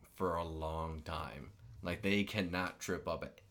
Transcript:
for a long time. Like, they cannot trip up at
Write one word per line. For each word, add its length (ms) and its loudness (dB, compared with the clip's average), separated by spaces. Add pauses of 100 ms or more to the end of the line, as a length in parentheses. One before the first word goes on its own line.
(160)
for 220 4
a 60 2
long 600 -2
time. 480 -4 (320)
Like, 180 0
they 220 6
cannot 560 0
trip 280 -2
up 160 0
at 160 -10 (120)